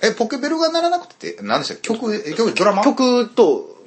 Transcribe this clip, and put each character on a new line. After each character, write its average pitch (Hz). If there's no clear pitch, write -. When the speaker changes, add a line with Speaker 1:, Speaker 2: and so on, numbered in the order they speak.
Speaker 1:
え、 214
ポ 226
ケ 285
ベ 269
ル 320
が 320
鳴 330
ら 339
な 359
く -
て -
っ -
て -
何 110
で -
し -
た -
っ -
け？ -
曲、 220
え、 151
曲、 220
ド -
ラ 208
マ？ 196
Speaker 2:
曲 247
と、 131